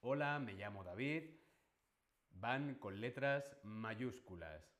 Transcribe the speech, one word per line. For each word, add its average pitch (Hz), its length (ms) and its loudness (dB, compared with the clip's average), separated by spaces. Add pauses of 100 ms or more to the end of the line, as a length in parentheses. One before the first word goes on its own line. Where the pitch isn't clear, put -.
"Hola, 143 400 4
me 110 140 -2
llamo 101 300 -4
David", 135 380 2 (1080)
van 127 460 0
con 98 240 -4
letras 139 640 2
mayúsculas. 107 1160 -4